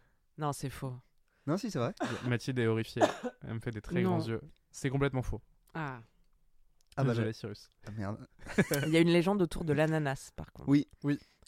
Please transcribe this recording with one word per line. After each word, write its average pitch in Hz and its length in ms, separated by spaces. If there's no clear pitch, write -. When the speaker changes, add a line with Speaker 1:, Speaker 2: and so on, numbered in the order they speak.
Speaker 1:
Non, 147 160
c'est 135 180
faux. 127 240
Speaker 2:
Non, 156 80
si, 208 140
c'est 160 80
vrai. 127 160
Speaker 3:
Mathilde 123 320
est 113 60
horrifiée. 113 360
Elle 113 80
me 113 60
fait - 120
des 113 80
très 175 220
Speaker 4:
Non. 185 160
Speaker 3:
grands 110 100
yeux. 113 120
C'est - 200
complètement 135 320
faux. - 180
Speaker 4:
Ah. 139 260
Speaker 2:
Ah 135 80
bah, 127 60
Speaker 3:
Désolé, 113 220
Speaker 2:
je - 60
Speaker 3:
Cyrus. - 320
Speaker 2:
Ah, 113 100
merde. 104 220
Speaker 1:
Il 156 60
y 160 40
a 165 40
une 170 100
légende 175 300
autour 170 240
de 151 80
l'ananas, 151 640
par - 160
contre. - 160
Speaker 2:
Oui. 143 180
Speaker 3:
Oui. 143 140